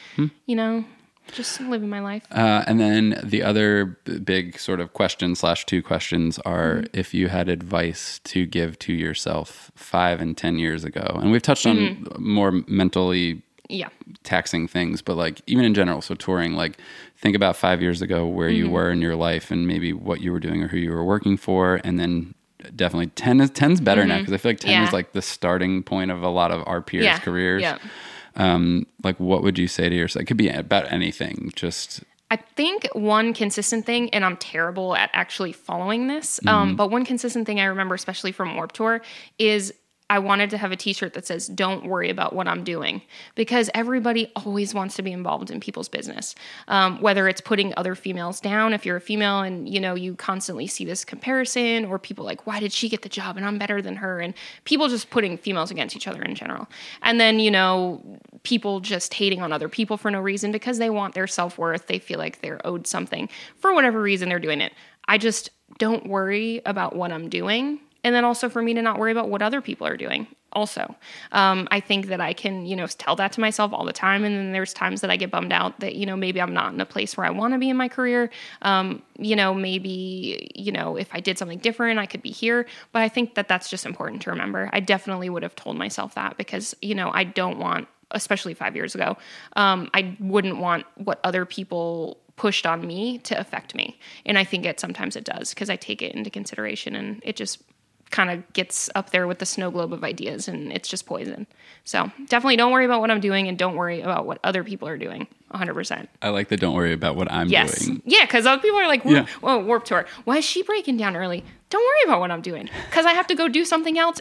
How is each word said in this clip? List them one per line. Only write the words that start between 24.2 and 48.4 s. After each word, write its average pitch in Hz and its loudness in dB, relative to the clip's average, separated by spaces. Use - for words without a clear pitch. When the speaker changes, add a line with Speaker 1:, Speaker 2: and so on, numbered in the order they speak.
Speaker 1:
'cause 98 -2
I 98 0
feel 120 2
like 101 0
ten 190 4
is, 175 4
Speaker 2:
Yeah. 180 0
Speaker 1:
like, 90 -4
the 98 -2
starting 92 0
point 95 -2
of 90 -4
a 90 0
lot 87 4
of 85 -2
our 87 -2
peers' 92 0
Speaker 2:
Yeah. 175 2
Speaker 1:
careers. 92 2
Speaker 2:
Yeah. 165 -2
Speaker 1:
Um, 87 4
like, 95 0
what 92 4
would 95 4
you 90 2
say 87 2
to 87 2
yourself? 85 0
It - -2
could 120 0
be 104 6
about 73 2
anything, - -4
just - -8
Speaker 2:
I 220 2
think 339 -4
one 214 2
consistent 214 -2
thing, 240 0
and 208 0
I'm 180 0
terrible 180 -2
at 95 2
actually 180 -2
following 190 -4
this, 302 -4
um, 208 6
Speaker 1:
Mm-hmm. 190 2
Speaker 2:
but 202 4
one 247 2
consistent 240 -2
thing 208 -2
I 196 4
remember, 190 0
especially 185 -6
from 175 -4
Warped 165 -6
Tour, 226 0
is 208 2
I 202 6
wanted 202 2
to 208 -4
have 202 -4
a - -6
t-shirt 190 -4
that 185 -8
says, 98 -6
"Don't 95 -2
worry 180 -2
about 185 -2
what 185 -2
I'm 175 -2
doing," 165 -4
because 226 2
everybody 233 0
always 202 -4
wants 190 -4
to - -8
be 190 -6
involved 180 -6
in - -8
people's - -10
business. - -10
Um, 190 4
whether 196 4
it's 185 -2
putting 202 0
other 185 -2
females 180 -6